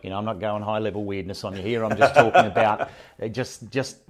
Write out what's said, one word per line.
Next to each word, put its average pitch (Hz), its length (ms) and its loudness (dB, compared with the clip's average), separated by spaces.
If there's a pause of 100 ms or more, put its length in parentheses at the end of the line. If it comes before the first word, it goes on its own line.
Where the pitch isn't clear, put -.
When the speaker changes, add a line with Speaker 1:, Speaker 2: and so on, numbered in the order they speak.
Speaker 1:
You 95 80 -10
know, 98 80 -6
I'm 104 60 -4
not 107 160 -6
going 104 240 -2
high-level 107 400 -4
weirdness 98 400 -8
on 95 120 -8
you 92 60 -8
here. 113 220 -2
I'm 110 120 -2
just 127 200 4
talking 165 300 8
Speaker 2:
<laughs> 95 80 -6
Speaker 1:
about, 107 360 2 (320)
uh, 113 60 -4
just, 113 420 -8
just, 131 280 -6 (120)